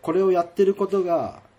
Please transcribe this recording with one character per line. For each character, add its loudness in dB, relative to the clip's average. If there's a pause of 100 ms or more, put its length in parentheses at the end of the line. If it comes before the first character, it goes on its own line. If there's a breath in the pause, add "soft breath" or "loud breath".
こ -6
れ 0
を 4
や 2
っ -6
て 2
る 2
こ -2
と -2
が -4 (160)